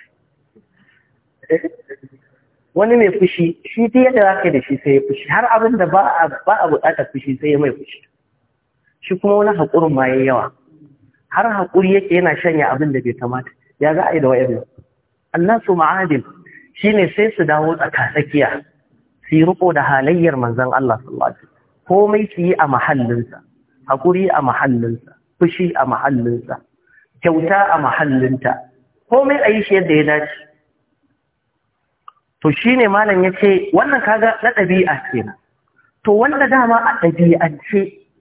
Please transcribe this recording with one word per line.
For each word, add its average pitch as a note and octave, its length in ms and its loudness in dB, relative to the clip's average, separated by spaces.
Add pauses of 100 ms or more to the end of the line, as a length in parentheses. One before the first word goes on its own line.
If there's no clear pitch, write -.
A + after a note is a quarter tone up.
(2750)
Wani A3 220 2
mai G#3+ 220 4
fushi, E3+ 460 0
shi A3+ 240 -2
duk B3+ 160 4
yadda B3+ 180 4
za G3 200 4
ka F3+ 60 0
yi D#3+ 40 -2
da C3+ 100 0
shi C3+ 220 -4
sai C#3 100 2
ya C#3 140 6
fushi, - 200 -6
har G3 160 0 (120)
abin A3+ 220 0
da F3+ 80 2
ba F#3 160 2 (200)
a, D#3+ 60 0 (180)
ba G3 160 2
a F3 60 0
buƙatar D3+ 440 -2
fushi C3 280 -8
sai D3+ 100 -2
ya D3 80 2
mai C#3+ 120 0
fushi. - 300 -14 (1000)
Shi F#3 180 -6
kuma G3+ 180 2
wani G#3 220 2
haƙurin D#3+ 360 0
ma C3 120 0
ya C3 80 0 (100)
yawa. B2 280 0 (760)
Har G3 160 0
haƙuri F#3+ 500 0
yake F#3+ 200 0
yana F3 220 2
shanya D#3 340 0
abin C#3 220 -2
da C3 80 -2
bai B2 120 -4
kamata. B2 380 -8 (300)
Ya D3+ 140 2
za E3+ 120 -2
a - 80 -2
yi D#3+ 60 0
da C3+ 80 2
wa'yannan? B2 360 0 (720)
Annasu G3 400 0
ma'adin, D#3+ 480 0 (520)
shi G#3 180 -2
ne F#3+ 240 2
sai G#3+ 200 0
su G3 80 -2
dawo D#3 320 0
tsaka-tsakiya, C#3+ 840 -2 (640)
su - 80 -4
yi D#3 80 6
riƙo F3+ 300 0
da D3 80 0
halayyar C#3+ 560 0
manzon B2 340 -2
Allah B2+ 300 -2
sallallahu B1+ 320 -6
alaihi - 80 -20
wasallam. - 460 -20
Komai G#3 460 0
su F3 60 -8
yi F3 140 0
a E3 140 0
mahallinsa, A#2+ 720 -2 (480)
haƙuri F3+ 400 0
a D3+ 120 0
mahallinsa, A#2+ 720 -4 (280)
fushi F3 340 0
a C#3 120 0
mahallinsa, B2 760 -4 (600)
kyauta E3+ 520 0
a E3 40 0
mahallinta, C3 760 -2 (560)
komai C4+ 340 2
a A3 60 2
yi A3 120 0
shi G3+ 120 -2
yadda F3 220 2
ya D3+ 80 4
dace. D3+ 260 -2 (2000)
To D#3 100 0
shi A#3+ 240 0
ne A#3 120 4
malam G3+ 360 0
ya F#3+ 60 0 (100)
ce, G3 340 2
wannan C4+ 300 2
kaga A3 280 0 (100)
na A3+ 140 2
ɗabi'a F#3 380 0 (180)
kenan. G#2+ 220 -6 (720)
To G#3+ 80 2
wanda C4+ 360 2
dama A#3 280 2
a A3+ 260 0
ɗabi'ance E3+ 920 0 (280)